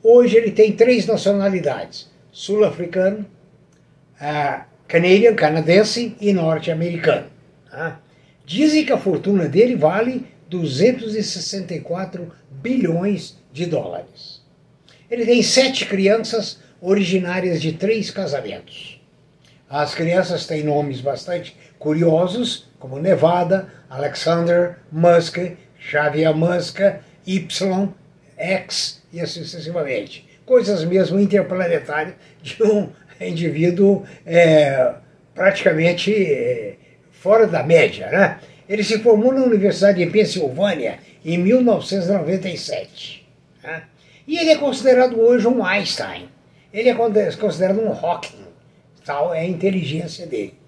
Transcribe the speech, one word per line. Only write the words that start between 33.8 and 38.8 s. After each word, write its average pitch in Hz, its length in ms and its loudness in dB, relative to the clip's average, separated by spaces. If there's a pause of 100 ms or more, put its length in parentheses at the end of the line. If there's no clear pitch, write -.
é, 151 720 4 (400)
praticamente, 175 800 0
é, 123 600 -2 (340)
fora 214 360 2
da 160 160 -2
média, - 480 2
né? 180 280 2 (300)
Ele 202 160 -2